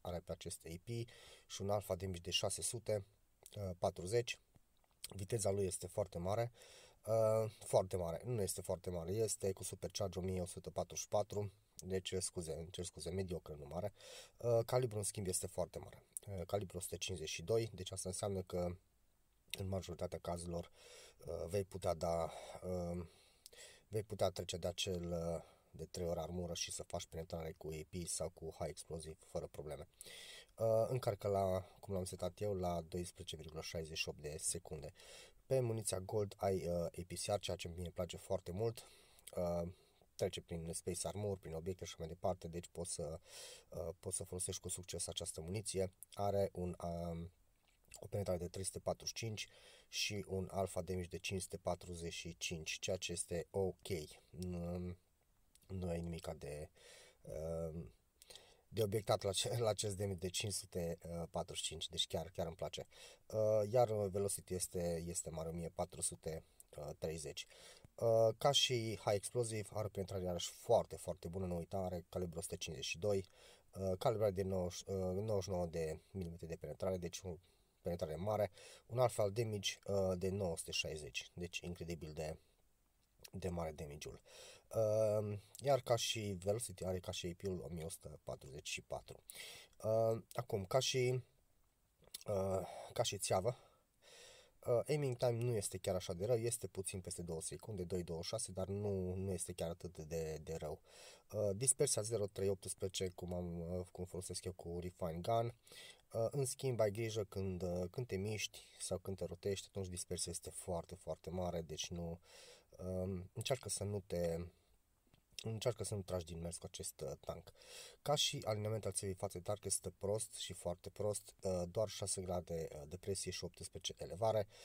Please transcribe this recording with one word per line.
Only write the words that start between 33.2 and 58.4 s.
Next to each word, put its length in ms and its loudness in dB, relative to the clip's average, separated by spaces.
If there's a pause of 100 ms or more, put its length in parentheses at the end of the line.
virgulă 260 -8
șaizeci 360 -4
și 120 0
opt 120 -10
de 180 -4
secunde. 540 -4 (520)
Pe 140 4
muniția 400 0
Gold 380 0
ai, 300 4
uh, 180 4
A 220 -4
P 40 -10 (140)
C 0 -
R, 140 2
ceea 180 -2
ce 100 -6
mie 160 -6
îmi 100 -6
place 240 -2
foarte 340 -2
mult. 380 -2 (460)
Uh, 320 2 (480)
trece 260 0
prin 320 -6
Space 340 -2
Armor, 300 -2
prin 160 -10
obiecte 320 -4
și 80 -8
așa 100 -8
mai 100 -4
departe, 340 0
deci 240 -6
poți 220 -4
să, 260 -4 (500)
uh, 200 -4 (100)
poți 160 -4
să 80 -4
folosești 380 -4
cu 60 -8
succes 400 -4
această 340 -4
muniție. 500 0 (220)
Are 400 4
un, 300 -2
um, 480 -2 (680)
o 80 -10
penetrare 300 0
de 100 -4
trei 160 -6
sute 160 -4
patruzeci 380 -2
și 80 -4
cinci 220 -4 (420)
și 380 0
un 240 0
alpha 300 2
damage 260 0
de 100 -6
cinci 240 0
sute 160 -6
patruzeci 560 -2
și 240 -6
cinci, 420 -2
ceea 180 2
ce 140 -2
este 380 -2
ok. 380 2 (420)
Nu, 680 -2 (720)
nu 260 0
e 40 2
nimica 360 -4
de, 360 -6 (520)
um, 720 -2 (760)